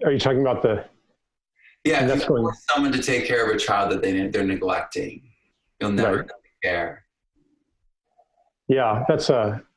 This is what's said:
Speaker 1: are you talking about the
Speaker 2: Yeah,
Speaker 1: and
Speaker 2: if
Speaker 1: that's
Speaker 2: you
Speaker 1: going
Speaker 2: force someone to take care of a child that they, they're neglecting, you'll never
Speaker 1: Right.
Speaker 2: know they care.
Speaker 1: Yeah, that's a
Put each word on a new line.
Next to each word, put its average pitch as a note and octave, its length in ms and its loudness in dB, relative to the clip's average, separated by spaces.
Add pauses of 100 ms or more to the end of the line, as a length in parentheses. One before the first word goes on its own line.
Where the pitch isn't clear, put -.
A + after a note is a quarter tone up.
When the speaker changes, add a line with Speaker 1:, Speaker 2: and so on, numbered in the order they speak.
Speaker 1:
are D3 80 2
you C#3 60 2
talking C3 240 2
about B2+ 200 0
the G#2+ 220 2 (1000)
Speaker 2:
Yeah, D3+ 160 2
Speaker 1:
and B2+ 100 2
Speaker 2:
if C3+ 80 2
Speaker 1:
that's - 60 -2
Speaker 2:
you - 40 -2
Speaker 1:
going B2+ 140 2
Speaker 2:
force - 280 -4
someone C#3 220 2
to B2+ 100 -2
take B2 240 -2
care A#2 220 0
of G#2+ 80 2
a - 20 -2
child G2+ 340 0
that F2+ 100 -4
they, F#2+ 260 0
they're G2+ 160 -2
neglecting, - 760 -4 (580)
you'll G#2 120 -2
never G2+ 260 2
Speaker 1:
Right. G2+ 80 -8
Speaker 2:
know - 80 -18 (280)
they F#2+ 60 -2
care. E2+ 360 -6 (1600)
Speaker 1:
Yeah, B2 400 2
that's D3+ 220 2
a A2 300 2 (160)